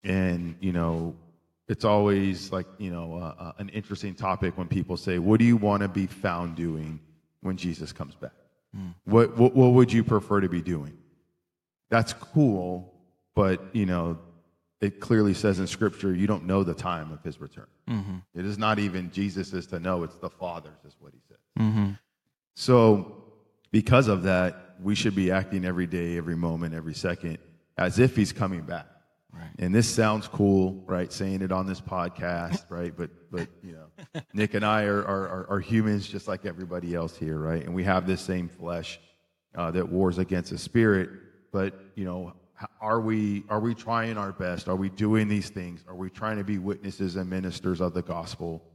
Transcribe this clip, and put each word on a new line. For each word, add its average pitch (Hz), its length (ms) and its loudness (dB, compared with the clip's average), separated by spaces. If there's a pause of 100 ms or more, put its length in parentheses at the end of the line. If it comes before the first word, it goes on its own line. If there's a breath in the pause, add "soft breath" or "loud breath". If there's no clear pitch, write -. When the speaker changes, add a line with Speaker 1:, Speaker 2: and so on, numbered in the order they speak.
Speaker 1:
And, 90 560 0
you 92 140 -2
know, 82 420 0 (540)
it's - 160 -2
always, 98 640 4
like, 92 140 -2 (140)
you 101 120 -6
know, 82 260 -8
uh, 87 220 -10
uh, 87 200 -12
an 98 100 -8
interesting 98 460 -8
topic 92 420 -2
when 87 100 -6
people 90 300 -2
say, 90 220 -2
"What 101 200 6
do 117 60 8
you 120 100 8
wanna 101 320 2
be 95 200 0
found 87 480 -4
doing 78 440 -4 (420)
when 95 140 -4
Jesus 82 380 -6
comes 73 220 -12
back? - 180 -14 (420)
Speaker 2:
Mm. 92 200 -10 (100)
Speaker 1:
What, 113 320 0
what, 123 180 4
what 127 180 8
would 123 200 8
you 113 100 4
prefer 101 380 2
to 95 80 0
be 87 140 -2
doing?" 76 340 -6 (920)
That's 113 220 2
cool, 92 800 0 (440)
but, 95 260 4 (100)
you 107 140 0
know, 85 320 -2 (640)
it 101 180 -4
clearly 104 360 4
says 98 240 2
in 98 80 0
Scripture, 98 460 0
you 92 140 2
don't 98 180 0
know 98 180 2
the 87 100 -2
time 80 380 -6
of 76 120 -14
his 78 160 -10
return. - 280 -18 (200)
Speaker 2:
Mm-hmm. 101 280 -4 (180)
Speaker 1:
It 87 120 -6
is 101 120 -4
not 107 220 2
even 90 320 -2
Jesus' 95 560 -4
to 90 120 -6
know, 87 240 -2
it's 82 140 -8
the 90 120 -8
Father's, 85 440 -10 (120)
is 73 140 -20
what 71 140 -20
he 62 60 -20 (100)
says. - 80 -20 (220)
Speaker 2:
Mm-hmm. 107 300 4 (680)
Speaker 1:
So, 113 600 6 (560)
because 123 360 6
of 95 160 2
that, 92 580 0
we 101 140 0
should 104 200 0
be 95 160 4
acting 95 340 0
every 90 200 0
day, 85 320 -4
every 85 180 -4
moment, 82 380 -2
every 80 220 -8
second, 87 420 -4 (400)
as 90 220 0
if 123 160 6
he's 104 160 2
coming 92 300 -4
back. 80 260 -10 (460)
Speaker 2:
Right. 82 160 -16 (100)
Speaker 1:
And 90 160 0
this 113 120 6
sounds 107 400 0
cool, 95 600 2
right, 90 260 -4
saying 95 280 -4
it 92 100 -2
on 92 160 0
this 92 140 -6
podcast, 87 840 -4
Speaker 2:
<laughs> - 40 -20
Speaker 1:
right? 87 260 -6
But, 85 140 -8 (220)
but, 87 160 -6 (140)
you 90 120 -16
know, 80 480 -16 (120)
Nick 104 220 0
and 107 100 0
I 107 180 2
are, 101 220 0
are, 98 220 -4
are, 92 240 -8
are 101 80 0
humans 104 480 0
just 98 200 -10
like 92 180 -6
everybody 87 500 -6
else 82 200 -4
here, 78 220 -4
right? 80 260 -2
And 87 120 -8
we 92 80 -2
have 92 240 2
this 92 140 0
same 90 280 -4
flesh, 85 500 -10 (560)
uh, 85 160 -4
that 90 180 0
wars 90 280 2
against 90 340 -2
the 82 60 -8
spirit. 104 520 4 (420)
But, 95 220 -2 (220)
you 98 100 -6
know, 90 280 -8 (260)
h-, - 80 -14 (140)
are 110 200 2
we, 104 480 0
are 107 100 0
we 113 160 0
trying 113 420 -2
our 101 140 -4
best? 90 360 -6
Are 92 80 0
we 95 140 -2
doing 107 380 2
these 104 220 0
things? 87 380 -10
Are 92 80 -16
we 92 140 -8
trying 107 280 -4
to 101 60 -4
be 101 140 -2
witnesses 95 580 -4
and 92 140 -4
ministers 92 520 -2
of 87 120 0
the 87 80 -4
gospel? 82 640 -8 (120)